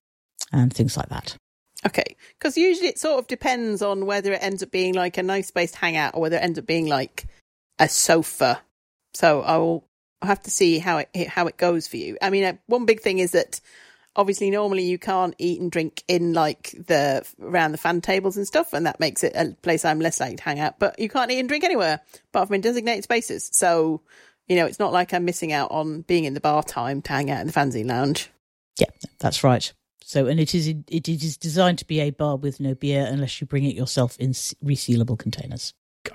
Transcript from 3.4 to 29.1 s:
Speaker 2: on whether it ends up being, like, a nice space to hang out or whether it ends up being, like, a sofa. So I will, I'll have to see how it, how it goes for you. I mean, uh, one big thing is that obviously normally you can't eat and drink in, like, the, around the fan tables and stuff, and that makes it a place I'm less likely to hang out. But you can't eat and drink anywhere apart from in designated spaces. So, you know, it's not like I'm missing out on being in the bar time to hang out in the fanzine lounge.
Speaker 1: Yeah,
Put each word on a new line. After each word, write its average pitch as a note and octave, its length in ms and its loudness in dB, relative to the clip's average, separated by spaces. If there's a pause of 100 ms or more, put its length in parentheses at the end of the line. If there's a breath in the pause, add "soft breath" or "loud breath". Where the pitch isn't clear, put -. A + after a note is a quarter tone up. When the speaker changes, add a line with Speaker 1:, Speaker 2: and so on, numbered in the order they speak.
Speaker 2:
on G3 240 0
whether G3+ 280 0
it - 80 -2
ends F#3+ 220 -4
up - 80 -10
being, F#3 240 2
like, F3+ 220 0
a F#3 60 0
nice F#3+ 240 -2
space F3 240 -2
to - 60 -18
hang E3+ 200 0
out D3+ 180 -2
or E3 60 -2
whether D#3+ 160 2
it - 60 0
ends E3+ 140 -2
up - 80 -8
being, D#3+ 220 0
like, C#3 400 -2 (500 soft breath)
a D#3 100 6
sofa. D#3 760 2 (520)
So D3+ 280 4
I D#3+ 160 2
will, E3 300 0 (340)
I'll F3+ 80 0
have D4 140 0
to - 80 -10
see E3 280 4
how E3+ 200 0
it, E3+ 280 -4
how F3 200 0
it - 100 -8
goes F3 300 2
for - 100 -8
you. D2+ 240 -8
I G3 80 0
mean, G3 140 4
uh, F3+ 100 2 (120)
one A#3+ 200 0
big A3 160 4
thing F#3+ 180 2
is F3+ 120 2
that - 280 0 (580 soft breath)
obviously G3+ 320 2
normally G3 340 0
you F3+ 140 0
can't F#3 400 0
eat F3 240 -2
and F3 100 -2
drink D#3+ 360 -4
in, E3+ 260 2
like, D#3 380 0 (160)
the, C#3+ 380 2 (160)
around D#3+ 300 0
the D#3 60 -6
fan E3+ 240 0
tables F#3+ 340 0
and G3+ 100 -4
stuff, - 280 0
and E3 120 -2
that - 140 -2
makes - 240 0
it D#3 120 0
a D#3 260 -2
place E3 240 0
I'm D#3 140 2
less E3 200 0
likely B2 180 -6
to - 60 -18
hang C#3+ 160 -4
out. D3+ 200 -4
But - 200 0
you A3 80 -2
can't B3 240 0
eat B3+ 80 0
and B3+ 80 -2
drink D4 160 -2
anywhere F#3 380 2 (320 loud breath)
apart G3 140 2
from G3+ 80 0
in F#3+ 60 0
designated A3+ 440 0
spaces. - 480 -2
So, E3 480 4 (460 soft breath)
you F#3 80 2
know, E3+ 100 4
it's - 140 -4
not F#3+ 120 0
like F3+ 220 2
I'm F3 120 0
missing E3+ 280 -2
out C#3+ 180 -2
on D#3 300 -4
being E3+ 240 2
in C#3 80 -4
the C#3 80 -8
bar D3+ 220 2
time C3+ 400 -4
to - 100 -10
hang C#3+ 180 0
out C3+ 100 -4
in A#2+ 60 -6
the D#3+ 60 -6
fanzine B2+ 340 0
lounge. C3 420 0 (500)
Speaker 1:
Yeah, - 80 4 (320)